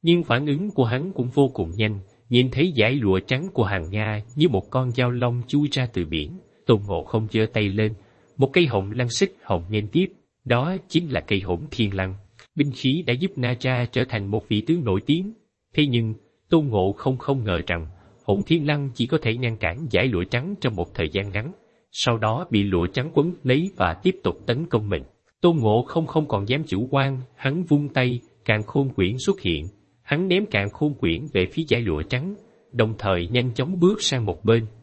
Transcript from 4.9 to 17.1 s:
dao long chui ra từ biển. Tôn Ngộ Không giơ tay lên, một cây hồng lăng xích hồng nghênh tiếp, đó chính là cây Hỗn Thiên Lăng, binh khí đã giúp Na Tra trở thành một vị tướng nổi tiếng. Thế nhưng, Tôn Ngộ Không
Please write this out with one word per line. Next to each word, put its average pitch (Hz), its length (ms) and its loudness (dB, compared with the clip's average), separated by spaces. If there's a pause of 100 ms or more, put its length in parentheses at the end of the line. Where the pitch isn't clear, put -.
dao 123 200 0
long 120 360 -2
chui 147 240 0
ra 127 220 -2
từ 90 120 -2
biển. 78 340 -6 (260)
Tôn 110 220 6
Ngộ 85 160 -2
Không 110 280 -2
giơ 110 220 2
tay 104 160 0
lên, 107 240 0 (440)
một 135 160 4
cây 175 120 4
hồng 101 260 -2
lăng 120 180 -2
xích - 340 0
hồng 85 260 -2
nghênh 104 180 -2
tiếp, 180 260 0 (320)
đó 127 300 0 (140)
chính 165 200 0
là 104 120 -2
cây 98 180 0
Hỗn 90 200 -4 (120)
Thiên 101 240 -2
Lăng, 95 200 -2 (400)
binh 143 200 0
khí 143 320 0
đã 123 60 0
giúp 175 220 -2
Na 123 180 -2
Tra 123 320 -2
trở 127 240 -2
thành 101 180 -4
một 104 220 -4
vị 107 120 2
tướng 165 240 -2
nổi 101 200 0
tiếng. 190 280 0 (400)
Thế 151 140 2
nhưng, 117 260 0 (360)
Tôn 160 160 4
Ngộ 101 320 2
Không 131 200 -2